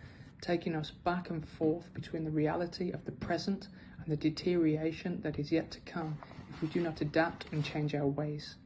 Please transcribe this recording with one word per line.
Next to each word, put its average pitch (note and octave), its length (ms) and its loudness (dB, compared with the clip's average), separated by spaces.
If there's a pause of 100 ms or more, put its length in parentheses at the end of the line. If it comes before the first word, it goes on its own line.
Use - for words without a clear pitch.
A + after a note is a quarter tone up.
(400)
taking F3 360 0
us D3+ 160 -2
back F3 380 0
and D#3+ 160 -2
forth E3 480 2
between - 300 -4
the D#3 80 -2
reality E3+ 600 2
of E3+ 120 -6
the - 80 -6
present - 560 0 (340)
and - 80 -6
the D3+ 200 4
deterioration D#3+ 960 2
that D3+ 160 0
is D3 120 0
yet D#3+ 200 2
to - 100 -14
come D#3 360 -4 (320)
if - 120 -8
we D#3+ 80 0
do F3 100 0
not E3 220 0
adapt D#3+ 500 2
and D3+ 140 2
change D3+ 300 0
our C#3+ 120 4
ways. D3+ 480 -2 (100)